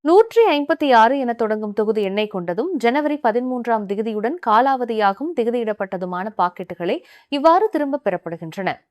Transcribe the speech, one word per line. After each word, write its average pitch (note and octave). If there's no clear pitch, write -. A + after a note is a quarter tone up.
நூற்றி A4+
ஐம்பத்தி D4
ஆறு A#3
என A#3+
தொடங்கும் G#3+
தொகுதி G#3+
எண்ணை G3+
கொண்டதும், F3+
ஜனவரி D4
பதிமூன்றாம் A#3+
திகதியுடன் G#3+
காலாவதியாகும் A#3
திகதியிடப்பட்டதுமான G#3
பாக்கெட்டுகளே F3+
இவ்வாறு E4
திரும்ப D4
பெறப்படுகின்றன. E3+